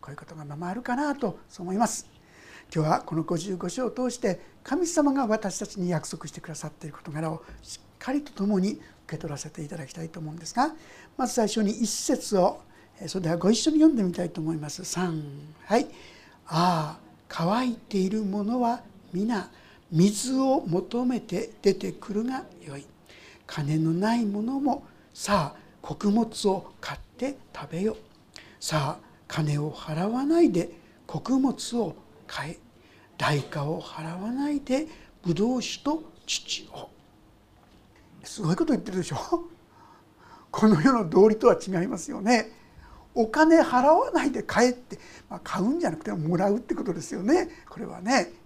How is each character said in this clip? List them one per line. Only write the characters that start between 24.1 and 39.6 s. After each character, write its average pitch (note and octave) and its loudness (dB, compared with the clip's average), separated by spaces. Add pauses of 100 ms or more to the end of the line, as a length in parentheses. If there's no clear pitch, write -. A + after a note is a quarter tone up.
い A#3 0
者 G#3+ -2
も、 C#4 0 (300)
さ F#3 0
あ、 - -20 (200)
穀 G3+ -2
物 A3 2
を F#3+ 0
買 - -8
っ - -14 (180)
て C#4 -4 (180)
食 - -12
べ E3+ -4
よ。 G#3+ 0 (600)
さ D3 -2
あ、 - -20 (220)
金 D3 0
を D3 -2
払 D#3 -4
わ A#3+ -2
な D#4+ 2
い D#4 8
で F3 0 (340)
穀 A#3 -2
物 B3+ 0
を G3+ -2 (280)
買 C#3+ -8
え。 - -14 (580)
代 C#3+ 0
価 C#3+ -6
を D#3+ -4
払 E3 -10
わ G#3 -6
な C#4 -2
い C#4+ -2
で D#4 -2 (360)
ブ F3 2
ド A3+ 2
ウ A#3+ -2
酒 - -8
と D#4 -2 (220)
乳 - -6
を。」 - -14 (1300)
す - -12
ご E3 2
い - 2
こ E4 0
と D4+ 0
言 A3 2
っ - -6
て G3+ -10
る F#3 -2
で F3 -2
し - -8
ょ？ C#3 -6
<laughs> - -10